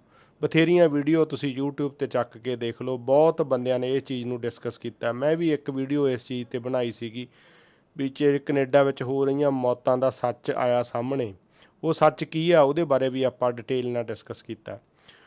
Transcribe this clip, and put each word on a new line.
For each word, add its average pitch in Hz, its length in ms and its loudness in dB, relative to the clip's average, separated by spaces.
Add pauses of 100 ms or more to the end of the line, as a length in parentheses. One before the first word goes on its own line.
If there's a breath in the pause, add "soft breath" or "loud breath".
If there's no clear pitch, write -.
(420 soft breath)
ਬਥੇਰੀਆਂ 165 460 4
ਵੀਡੀਓ 147 360 2
ਤੁਸੀਂ 135 360 -4
YouTube 143 280 -4
'ਤੇ 135 180 -6
ਚੱਕ 117 320 -4
ਕੇ 123 180 -6
ਦੇਖ 117 260 -6
ਲਓ, 127 160 -6
ਬਹੁਤ 151 440 4
ਬੰਦਿਆਂ 127 360 0
ਨੇ 127 160 -2
ਇਹ 135 60 0
ਚੀਜ਼ 127 240 -6
ਨੂੰ 123 160 -6
ਡਿਸਕਸ 117 380 -8
ਕੀਤਾ। 117 340 -6
ਮੈਂ 143 240 0
ਵੀ 165 160 0
ਇੱਕ 143 180 -4
ਵੀਡੀਓ 139 380 0
ਇਸ 127 180 -4
ਚੀਜ਼ 123 220 -8
'ਤੇ 131 100 -6
ਬਣਾਈ 123 340 -4
ਸੀਗੀ। 120 360 -12 (720 soft breath)
ਵੀ 135 80 -2
ਜੇ 143 300 2
ਕੈਨੇਡਾ 139 440 2
ਵਿੱਚ 139 200 -2
ਹੋ 135 240 -2
ਰਹੀਆਂ 139 240 0
ਮੌਤਾਂ 127 480 0
ਦਾ 131 120 0
ਸੱਚ - 400 -6
ਆਇਆ 123 320 0
ਸਾਹਮਣੇ, 120 520 -6 (500 soft breath)
ਉਹ 160 80 0
ਸੱਚ 151 320 2
ਕੀ 160 260 -2
ਆ, 165 100 8
ਉਹਦੇ 147 240 4
ਬਾਰੇ 135 240 2
ਵੀ 131 140 -4
ਆਪਾਂ 123 300 0
ਡਿਟੇਲ 123 380 -4
ਨਾਲ 120 140 -4
ਡਿਸਕਸ 107 380 -12
ਕੀਤਾ। 107 360 -14 (480 soft breath)